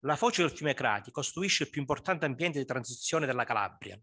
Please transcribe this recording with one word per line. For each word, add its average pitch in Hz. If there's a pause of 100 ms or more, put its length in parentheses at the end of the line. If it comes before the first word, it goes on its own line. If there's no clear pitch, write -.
La 143
foce 226
del 160
fiume 147
Crati 110
costituisce 165
il 135
più 147
importante 147
ambiente 147
di 135
transizione 131
della 123
Calabria, 104